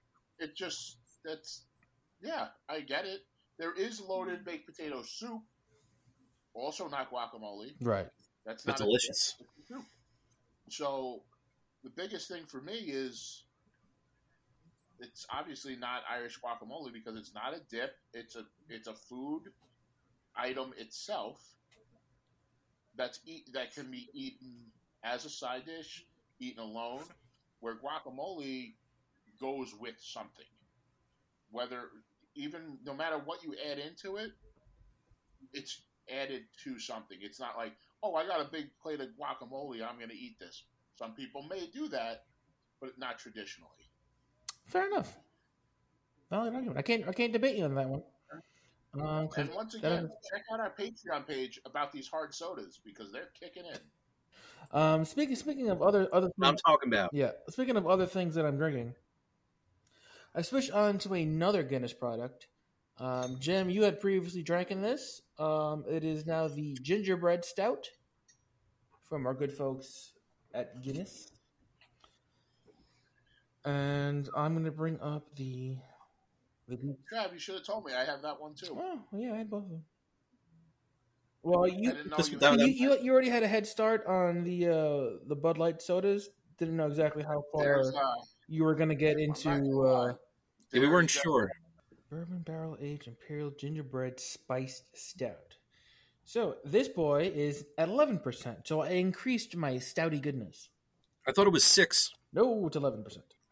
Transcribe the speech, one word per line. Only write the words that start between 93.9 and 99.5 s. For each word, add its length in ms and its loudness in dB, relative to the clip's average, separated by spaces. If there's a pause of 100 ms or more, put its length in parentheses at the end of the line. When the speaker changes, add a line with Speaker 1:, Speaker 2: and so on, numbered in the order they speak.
Speaker 2:
Spiced 800 -6
Stout. 600 -8 (680)
So 400 -2
this 240 4
boy 460 2
is 300 -2 (120)
at 120 4
eleven 300 4
percent. 480 -8
So 140 2
I 100 0
increased 640 0